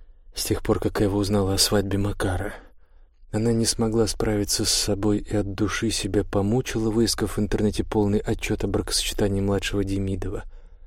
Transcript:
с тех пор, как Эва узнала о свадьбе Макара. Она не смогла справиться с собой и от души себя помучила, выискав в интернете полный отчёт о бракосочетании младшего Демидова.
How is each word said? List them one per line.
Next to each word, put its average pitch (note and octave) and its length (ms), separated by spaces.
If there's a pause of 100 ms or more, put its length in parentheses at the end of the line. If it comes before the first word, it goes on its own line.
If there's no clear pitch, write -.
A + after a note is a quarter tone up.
(340)
с - 100
тех - 180
пор, - 180
как - 200
Эва G2+ 160
узнала G2+ 380
о G2 40
свадьбе G2 400
Макара. G2 560 (760)
Она A2+ 220
не A2+ 140
смогла A2+ 400
справиться G#2 580
с G2 60
собой G#2 480
и G#2+ 180
от G2 180
души G#2+ 360
себя G2 340
помучила, A2+ 680
выискав G#2+ 460
в - 40
интернете G#2 440
полный G#2 340
отчёт - 460
о G#2 40
бракосочетании G2+ 720
младшего G2 440
Демидова. F#2+ 600 (420)